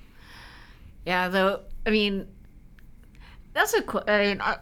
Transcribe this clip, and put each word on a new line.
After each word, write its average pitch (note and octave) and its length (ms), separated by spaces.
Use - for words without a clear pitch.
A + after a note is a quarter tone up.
Yeah, F3+ 240
though, F#3+ 320
I A3 60
mean, G#3 360
that's G4 200
a G#4+ 100
qu-, - 240
I G#3 180
mean, G3+ 160
I, A3 200